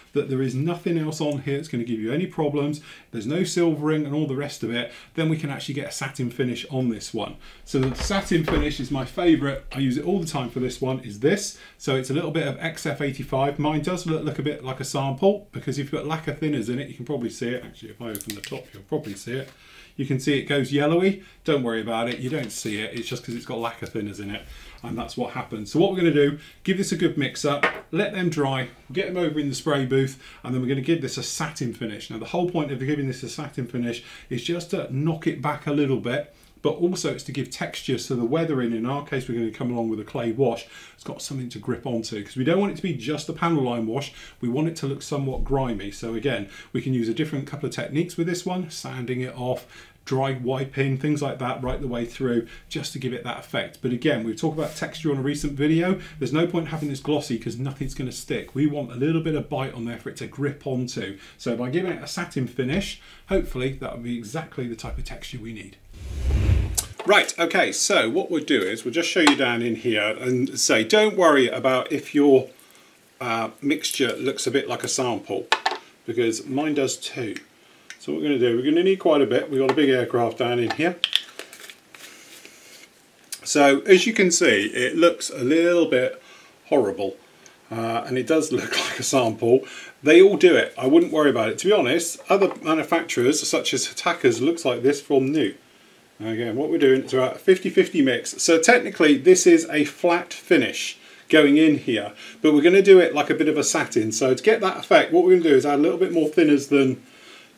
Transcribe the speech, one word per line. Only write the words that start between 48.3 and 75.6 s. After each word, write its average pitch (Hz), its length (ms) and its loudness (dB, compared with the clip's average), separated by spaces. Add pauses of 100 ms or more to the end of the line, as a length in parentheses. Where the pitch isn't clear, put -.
one, 180 260 -6
sanding 127 520 -8
it 127 120 -8
off, 127 320 -6 (380)
dry 135 280 0 (100)
wiping, 135 560 -2
things 147 240 -2
like 135 160 -6
that, 123 240 -6
right 127 180 -4
the 143 60 -6
way 120 180 -4
through, 120 420 -2 (220)
just - 240 -8
to - 60 -10
give 127 140 -6
it 120 100 -8
that 120 160 -8
effect. - 420 -8
But 123 120 -2
again, 117 320 0
we 113 100 -4
talked 151 240 -4
about - 160 -6
texture - 380 -6
on 139 60 -2
a 131 40 -4
recent 143 300 -4
video. 160 480 0 (180)
There's 127 140 -4
no 160 140 2
point 165 220 -4
having 151 200 -6
this 135 120 -6
glossy 143 380 -2
'cause 110 180 -8
nothing's 135 380 -6
gonna 127 180 -8
stick. - 420 -8
We 147 120 0
want 147 260 -4
a 120 40 -12
little 160 240 0
bit 156 140 -2
of 151 140 -4
bite 135 240 -4
on 117 120 -10
there 117 140 -10
for 120 120 -12
it - 60 -18
to 117 100 -10
grip 139 400 -6
onto. 123 500 -6 (220)
So 120 180 -4
by 123 140 -6
giving 180 220 -2
it 139 100 -8
a 135 60 -14
satin 139 400 -6
finish, 139 520 -4 (280)
hopefully 135 520 -2
that 131 160 -8
will 117 60 -12
be 120 160 -6
exactly 120 480 -10
the 117 80 -8
type 113 240 -10
of - 60 -6
texture - 340 -12
we 113 140 -12
need. 101 240 -16 (1300)
Right, 190 320 4
okay, 165 340 0
so 131 380 2
what 170 200 -2
we'll 160 140 -2
do 135 160 2
is 101 240 -4
we'll 120 100 -6
just 170 140 0
show - 120 0
you 147 140 6
down 120 280 0
in 120 140 0
here 107 440 0
and 127 380 -2
say, 113 260 2
don't 214 320 4
worry 147 320 6
about 127 420 0
if - 240 -4
your, 143 360 6 (680)
uh, 113 300 -4 (120)
mixture 139 540 0
looks - 300 -4
a 131 40 0
bit 127 180 0
like - 160 -6
a 123 40 -6
sample, 107 580 -2 (600)